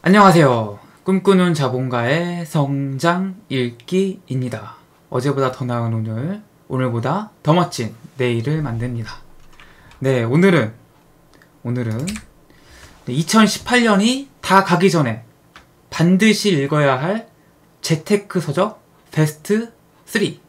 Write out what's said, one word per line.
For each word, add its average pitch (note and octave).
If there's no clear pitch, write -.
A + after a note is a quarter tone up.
안녕하세요. D#3
꿈꾸는 F#3
자본가의 C3+
성장 C#3+
읽기입니다. B2+
어제보다 C3
더 B2+
나은 A#2+
오늘, A2+
오늘보다 C3
더 D3+
멋진 E3
내일을 B2+
만듭니다. A#2
네, C3
오늘은, C#3
오늘은, A#2+
네, B2+
이천십팔 A3
년이 A#3
다 F#3+
가기 F#3+
전에 C3+
반드시 G3+
읽어야 C#3+
할 G3+
재테크 F#3+
서적 F3
베스트 G3+
쓰리 -